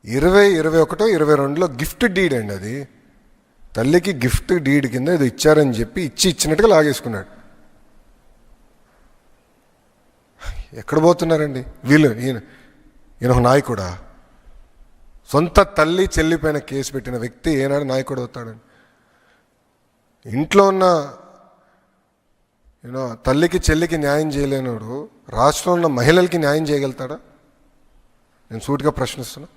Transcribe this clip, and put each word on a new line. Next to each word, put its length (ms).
ఇరవై 460
ఇరవై 280
ఒకటో 280
ఇరవై 280
రెండులో 320
గిఫ్ట్ 380
డీడ్ 300
అండి 200
అది. 340
తల్లికి 380
గిఫ్ట్ 380
డీడ్ 340
కింద 220
ఏదో 160
ఇచ్చారని 460
చెప్పి 320
ఇచ్చి 280
ఇచ్చినట్టుగా 380
లాగేసుకున్నాడు. 680
ఎక్కడ 260
పోతున్నారండి 640
వీళ్ళు? 300
ఈయన, 220
ఈయన 80
ఒక 80
నాయకుడా? 600
సొంత 280
తల్లి 480
చెల్లి 180
పైన 220
కేసు 340
పెట్టిన 240
వ్యక్తి 340
ఏనాడు 340
నాయకుడు 360
అవుతాడండి? 380
ఇంట్లో 320
ఉన్న, 460
you 100
know, 180
తల్లికి 440
చెల్లికి 400
న్యాయం 300
చేయలేనోడు 800
రాష్ట్రంలో 580
ఉన్న 120
మహిళలకి 400
న్యాయం 300
చేయగలుగుతాడా? 460
నేను 100
సూటిగా 300
ప్రశ్నిస్తున్నా. 680